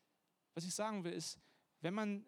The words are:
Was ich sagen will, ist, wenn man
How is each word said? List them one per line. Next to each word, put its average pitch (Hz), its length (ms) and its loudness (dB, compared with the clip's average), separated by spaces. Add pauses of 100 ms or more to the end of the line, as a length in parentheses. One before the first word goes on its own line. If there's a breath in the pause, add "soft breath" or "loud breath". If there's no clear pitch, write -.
(520 soft breath)
Was 170 120 -4
ich 180 100 -2
sagen 208 280 2
will, 170 100 -2
ist, - 280 -4 (400 soft breath)
wenn 175 140 2
man 208 340 2